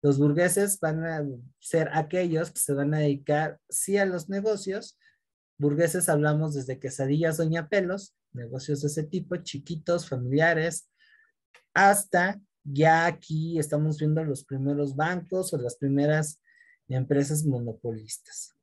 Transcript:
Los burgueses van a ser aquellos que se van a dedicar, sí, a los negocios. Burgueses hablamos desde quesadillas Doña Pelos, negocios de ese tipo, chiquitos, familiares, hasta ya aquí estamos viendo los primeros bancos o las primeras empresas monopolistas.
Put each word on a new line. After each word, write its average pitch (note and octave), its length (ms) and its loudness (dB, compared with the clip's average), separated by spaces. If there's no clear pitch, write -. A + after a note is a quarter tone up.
Los C#3+ 160 4
burgueses F3 640 2
van D#3+ 260 -2
a D#3+ 200 -4
ser D#3+ 340 -2
aquellos E3 580 0
que - 80 -10
se - 140 0
van C#3+ 200 0
a D3+ 60 2
dedicar, D3 600 0
sí, - 280 -2
a G3+ 80 2
los F3+ 240 -4
negocios. G3 680 -4
Burgueses E3 520 2
hablamos D3+ 440 2
desde C3 260 -6
quesadillas D3+ 580 0
Doña D#3+ 320 0
Pelos, G3 460 -2
negocios B2+ 480 -6
de D3 60 -2
ese D3+ 160 -2
tipo, F3+ 340 -6
chiquitos, E3+ 720 -6
familiares, D#3 800 0
hasta G3 680 4
ya D#3+ 420 4
aquí E3 520 -2
estamos D3+ 420 0
viendo D#3 240 2
los C#3 200 -4
primeros C#3 520 -2
bancos F3+ 580 -4
o D3+ 40 -2
las A#2+ 200 -6
primeras D3 640 0
empresas C#3+ 500 0
monopolistas. A#2 1160 -6